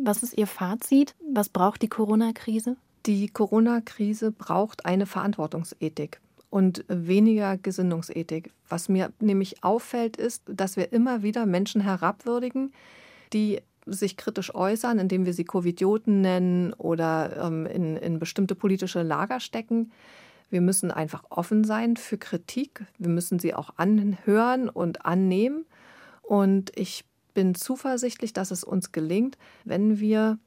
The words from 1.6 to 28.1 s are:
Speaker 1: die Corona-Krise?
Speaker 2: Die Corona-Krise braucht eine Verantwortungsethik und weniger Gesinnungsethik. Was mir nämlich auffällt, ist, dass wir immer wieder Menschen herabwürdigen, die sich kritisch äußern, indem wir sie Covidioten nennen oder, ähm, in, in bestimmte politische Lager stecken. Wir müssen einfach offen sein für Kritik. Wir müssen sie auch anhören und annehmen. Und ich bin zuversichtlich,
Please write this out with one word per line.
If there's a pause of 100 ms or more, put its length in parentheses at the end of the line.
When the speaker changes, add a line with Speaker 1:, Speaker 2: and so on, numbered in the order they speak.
Speaker 1:
die
Corona-Krise? (300)
Speaker 2:
Die
Corona-Krise
braucht
eine
Verantwortungsethik (300)
und
weniger
Gesinnungsethik. (180)
Was
mir
nämlich
auffällt,
ist,
dass
wir
immer
wieder
Menschen
herabwürdigen, (600)
die (260)
sich
kritisch
äußern,
indem
wir
sie
Covidioten
nennen
oder, (100)
ähm,
in,
in
bestimmte
politische
Lager
stecken. (580)
Wir
müssen
einfach
offen
sein
für
Kritik. (140)
Wir
müssen
sie
auch
anhören
und
annehmen. (580)
Und
ich (280)
bin
zuversichtlich,